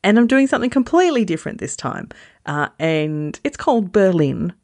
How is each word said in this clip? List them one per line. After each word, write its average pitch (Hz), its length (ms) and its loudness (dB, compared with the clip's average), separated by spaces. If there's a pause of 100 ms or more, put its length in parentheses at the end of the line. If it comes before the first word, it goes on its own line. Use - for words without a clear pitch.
And 208 140 4
I'm 240 80 6
doing 262 220 2
something 247 240 -2
completely 285 520 2
different - 360 -6
this - 160 -10
time. - 340 -10 (380)
Uh, 147 220 -4 (100)
and 151 640 -4
it's - 140 -6
called 226 340 0
Berlin 175 600 2 (100)